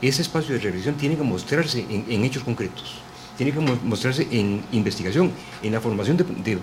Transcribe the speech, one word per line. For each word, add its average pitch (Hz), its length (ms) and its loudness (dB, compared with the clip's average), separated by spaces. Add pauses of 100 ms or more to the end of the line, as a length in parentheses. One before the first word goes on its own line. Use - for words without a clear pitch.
Ese 135 140 2
espacio 156 320 0
de 117 80 2
reflexión 98 340 0
tiene 143 200 2
que 151 80 0
mostrarse 123 640 0
en, 110 200 -2
en 110 140 2
hechos 131 200 0
concretos, - 520 -4 (420)
tiene 131 140 2
que 147 80 0
mo-, 131 240 2
mostrarse 127 480 0
en 101 400 2
investigación, 107 600 2 (300)
en 107 100 -2
la 110 100 0
formación 113 360 2
de, 180 60 4
de, 95 400 -2